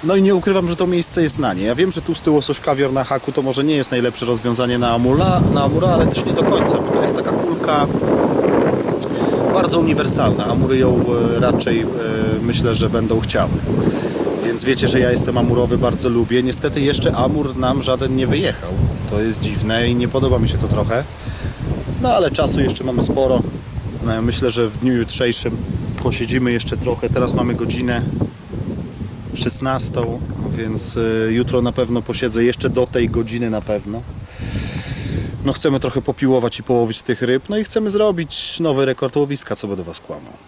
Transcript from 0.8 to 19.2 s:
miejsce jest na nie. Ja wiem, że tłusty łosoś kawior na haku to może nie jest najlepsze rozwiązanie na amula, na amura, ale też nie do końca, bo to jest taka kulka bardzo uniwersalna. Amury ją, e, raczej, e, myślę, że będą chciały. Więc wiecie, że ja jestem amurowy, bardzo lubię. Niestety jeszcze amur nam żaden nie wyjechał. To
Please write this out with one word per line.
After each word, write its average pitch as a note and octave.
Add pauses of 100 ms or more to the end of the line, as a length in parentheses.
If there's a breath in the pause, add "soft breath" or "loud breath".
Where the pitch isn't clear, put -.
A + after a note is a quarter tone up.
miejsce F3
jest D3+
na A#2+
nie. F#2
Ja A2+
wiem, F3+
że E3
tłusty D#3+
łosoś C#3+
kawior C#3
na C3+
haku C3+
to C#3+
może C3
nie D#3
jest C3+
najlepsze A#2+
rozwiązanie A#2+
na A#2+
amula, C#3+ (120)
na C#3+
amura, D#3
ale E3
też -
nie -
do -
końca, -
bo -
to -
jest -
taka -
kulka D3+ (1700 loud breath)
bardzo E3+
uniwersalna. D3
Amury C3
ją, B2 (300)
e, A#2
raczej, A#2+
e, A2 (560)
myślę, A#2
że A2
będą A2+
chciały. G2+ (960 loud breath)
Więc A#2
wiecie, C3
że B2+
ja B2
jestem B2
amurowy, A#2+
bardzo A#2+
lubię. A#2
Niestety C#3
jeszcze C#3
amur C3
nam B2+
żaden C3
nie C3
wyjechał. C#3+ (400)
To G#2